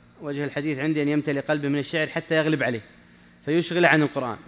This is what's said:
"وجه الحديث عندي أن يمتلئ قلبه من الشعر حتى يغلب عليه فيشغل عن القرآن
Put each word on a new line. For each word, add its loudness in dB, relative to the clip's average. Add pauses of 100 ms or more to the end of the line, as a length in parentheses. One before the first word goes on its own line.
(220)
"وجه -6
الحديث -4
عندي 0
أن 0
يمتلئ 0
قلبه -2
من 0
الشعر -2
حتى -4
يغلب 2
عليه -2 (640)
فيشغل 2
عن 6
القرآن -2 (100)